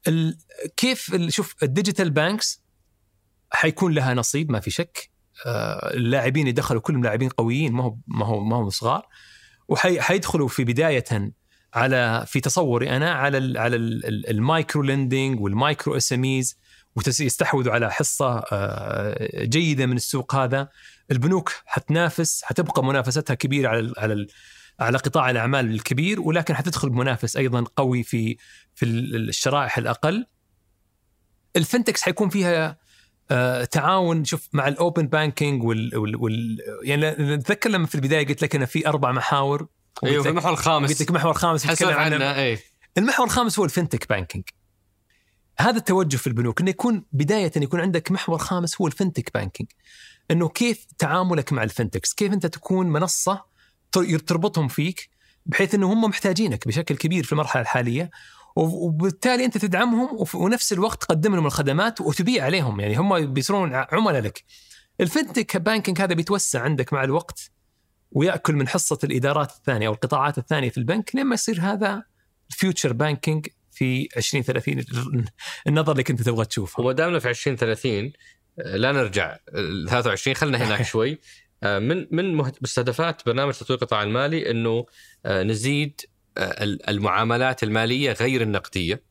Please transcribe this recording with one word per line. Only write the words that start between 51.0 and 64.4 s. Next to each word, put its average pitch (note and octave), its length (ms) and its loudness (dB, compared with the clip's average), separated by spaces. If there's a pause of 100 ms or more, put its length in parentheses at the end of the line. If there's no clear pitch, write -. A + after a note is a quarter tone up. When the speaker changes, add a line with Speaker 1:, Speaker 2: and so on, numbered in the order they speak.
Speaker 1:
مع A#2+ 100 0
الفنتكس، - 500 -2
كيف G3+ 200 0
أنت F#3 120 -2
تكون F#3 420 -2
منصة F3+ 640 -2 (400)
تر-، F3 280 2
تربطهم E3 480 0
فيك، D3+ 420 -4 (360)
بحيث F#3+ 300 0
إنه G3 180 4
هم A3+ 80 4
محتاجينك G3 640 0
بشكل C#3+ 280 -2
كبير D#3+ 280 0
في - 80 -4
المرحلة D3 300 0
الحالية، B2 500 0 (440)
وب-، D#3+ 180 2
وبالتالي F#3 720 0
أنت A#3 120 0
تدعمهم A#3 580 2
وف-، F#3+ 200 -4
ونفس G#3+ 380 2
الوقت G3+ 300 0
تقدم F3+ 320 2
لهم E3 100 4
الخدمات D#3 560 0
وتبيع F3 440 2
عليهم، C3+ 340 0
يعني G#2 160 0
هم E3 380 2
بيصيرون E3 400 0
ع-، C3 180 0
عملاء E3+ 300 2
لك. G#2 220 -6 (580)